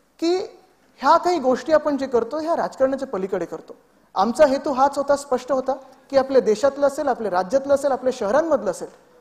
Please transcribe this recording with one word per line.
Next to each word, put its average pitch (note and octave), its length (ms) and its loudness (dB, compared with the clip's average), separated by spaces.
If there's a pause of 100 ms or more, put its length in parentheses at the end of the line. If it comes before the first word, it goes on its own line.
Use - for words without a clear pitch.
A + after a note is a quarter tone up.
(200)
की E4+ 160 0 (640)
ह्या D4+ 200 4
काही F4 220 0
गोष्टी B3+ 340 0
आपण D4+ 240 2
जे C4 100 -4
करतो, A#3+ 300 -2
ह्या D#4+ 180 -2
राजकारणाच्या C4 520 -2
पलीकडे F#3+ 380 -4
करतो. - 300 -14 (400)
आमचा A#3 300 4
हेतू C#4 260 0
हाच C4+ 260 2
होता, C#4 180 2
स्पष्ट C4 360 -4
होता, C4 220 -2 (360)
की C#4 80 2
आपल्या C4 240 4
देशातलं C#4 460 0
असेल, C#4+ 200 -2
आपल्या A#3 240 -2
राज्यातलं B3+ 440 0
असेल, C#4 160 0
आपल्या B3+ 280 -2
शहरांमधलं A3+ 520 0
असेल, E3+ 160 -8 (340)